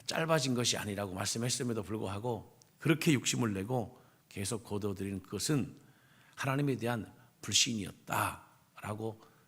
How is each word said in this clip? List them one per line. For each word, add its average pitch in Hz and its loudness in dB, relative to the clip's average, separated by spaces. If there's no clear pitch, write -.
짧아진 160 2
것이 120 2
아니라고 101 -2
말씀했음에도 117 -2
불구하고 104 -4
그렇게 156 6
욕심을 120 2
내고 104 -2
계속 98 -4
거둬들이는 98 -4
그것은 107 -2
하나님에 135 0
대한 113 -2
불신이었다라고 107 -2